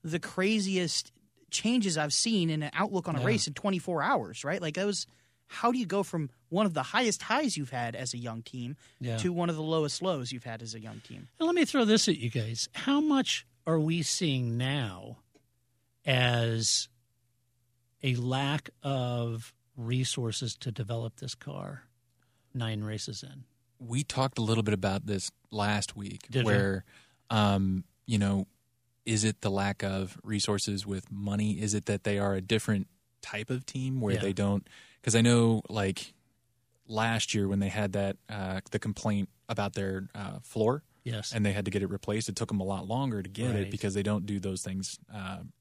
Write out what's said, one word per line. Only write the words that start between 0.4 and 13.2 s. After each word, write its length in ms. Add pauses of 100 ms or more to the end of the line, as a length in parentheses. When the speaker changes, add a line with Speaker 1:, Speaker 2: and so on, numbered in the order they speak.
Speaker 1:
changes 480
I've 140
seen 380
in 120
an 100
outlook 360
on 80
a 40
Speaker 2:
Yeah. 60
Speaker 1:
race 220
in 60
twenty-four 460
hours, 440
right? 180
Like, 120
that 120
was, 200 (400)
how 260
do 60
you 80
go 160
from 260 (220)
one 160
of 80
the 80
highest 400
highs 340
you've 140
had 260
as 160
a 60
young 240
team 340 (240)
Speaker 2:
Yeah. 180
Speaker 1:
to 140
one 160
of 80
the 60
lowest 400
lows 280
you've 140
had 160
as 140
a 60
young 200
team? 280 (100)
Speaker 2:
And 80
let 80
me 100
throw 220
this 200
at 120
you 100
guys. 460
How 260
much 460 (200)